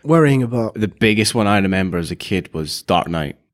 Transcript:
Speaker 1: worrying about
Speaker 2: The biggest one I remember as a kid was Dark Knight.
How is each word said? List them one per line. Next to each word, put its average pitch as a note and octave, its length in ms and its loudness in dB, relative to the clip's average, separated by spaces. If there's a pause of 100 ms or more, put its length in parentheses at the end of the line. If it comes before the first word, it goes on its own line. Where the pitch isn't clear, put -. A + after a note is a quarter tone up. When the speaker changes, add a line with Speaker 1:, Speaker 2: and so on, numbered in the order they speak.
Speaker 1:
worrying C#3+ 400 4
about A#2 320 -2
Speaker 2:
The G#2+ 140 -2
biggest G#2+ 440 2
one A2 140 0
I G2+ 120 2
remember F#2+ 380 0
as E2 140 -6
a F2 60 -6
kid - 360 -6
was D#2 280 -8
Dark F2 260 0
Knight. D#2+ 300 -6 (160)